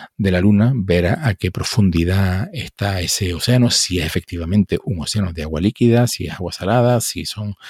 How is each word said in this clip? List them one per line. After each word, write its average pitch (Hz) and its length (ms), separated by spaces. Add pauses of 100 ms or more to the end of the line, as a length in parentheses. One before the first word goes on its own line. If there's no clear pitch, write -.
(160)
de 98 140
la 90 100
Luna, 104 340
ver 90 320
a, 139 220
a 98 60
qué 92 160
profundidad 92 1040
está 101 480
ese 87 320
océano, 123 360
si - 280
es 78 80
efectivamente 85 800
un 87 160
océano 90 340
de 80 80
agua 78 180
líquida, 117 460
si - 200
es - 60
agua 85 200
salada, 120 500
si 85 240
son, 104 280 (160)